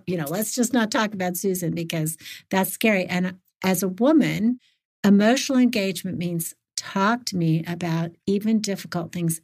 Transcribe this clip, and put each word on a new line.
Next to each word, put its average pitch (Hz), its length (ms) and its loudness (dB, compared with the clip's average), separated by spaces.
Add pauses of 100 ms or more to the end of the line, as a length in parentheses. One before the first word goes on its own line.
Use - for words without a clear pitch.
you 180 100 -2
know, 156 100 -2
let's 180 280 -4
just 240 180 0
not 220 180 2
talk 214 240 0
about 180 220 -2
Susan 180 380 -2
because 165 420 -4 (340)
that's 190 220 0
scary." 202 320 2
And 180 320 -4 (260)
as 190 200 2
a 196 60 0
woman, 220 720 2 (440)
emotional 226 540 4
engagement 196 580 0
means 170 380 -4 (220)
talk 220 500 0
to 190 100 -6
me 165 300 2
about 170 460 -4 (140)
even 208 340 2
difficult 185 520 -6
things, 170 320 -2